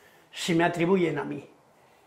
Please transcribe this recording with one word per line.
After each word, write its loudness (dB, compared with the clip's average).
se -2
me 4
atribuyen 0
a -4
mí. -8